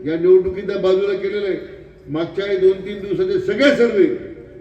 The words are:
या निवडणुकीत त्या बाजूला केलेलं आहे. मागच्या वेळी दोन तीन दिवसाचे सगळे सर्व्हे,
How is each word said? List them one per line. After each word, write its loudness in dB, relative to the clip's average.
या -2
निवडणुकीत 4
त्या -4
बाजूला 0
केलेलं -4
आहे. -4
मागच्या -6
वेळी 0
दोन 4
तीन -8
दिवसाचे -2
सगळे 2
सर्व्हे, 4